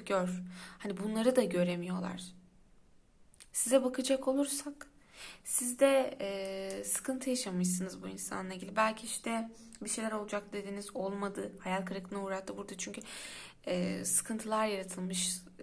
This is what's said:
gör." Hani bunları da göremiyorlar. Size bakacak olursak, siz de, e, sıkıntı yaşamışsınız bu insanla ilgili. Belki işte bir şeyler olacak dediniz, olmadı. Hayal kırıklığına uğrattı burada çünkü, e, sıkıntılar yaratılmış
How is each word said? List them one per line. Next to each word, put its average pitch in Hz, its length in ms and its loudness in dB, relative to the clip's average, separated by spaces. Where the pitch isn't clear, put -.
gör." 180 360 2
Hani 202 180 -4
bunları 220 380 4
da 247 80 8
göremiyorlar. 180 800 2
Size 247 300 6
bakacak 262 440 2
olursak, 285 600 0
siz 247 360 0
de, 269 420 6
e, 196 640 -4
sıkıntı 254 460 0
yaşamışsınız 180 760 2
bu 185 40 -8
insanla 190 460 -6
ilgili. 190 220 -8
Belki 220 300 2
işte 226 440 -2
bir 214 60 -4
şeyler 220 220 0
olacak 208 420 -4
dediniz, 202 420 -6
olmadı. 196 640 -2
Hayal 185 260 0
kırıklığına 190 380 -4
uğrattı 190 340 -4
burada 196 200 -8
çünkü, 208 240 -6
e, 185 380 0
sıkıntılar 220 640 2
yaratılmış 185 680 -2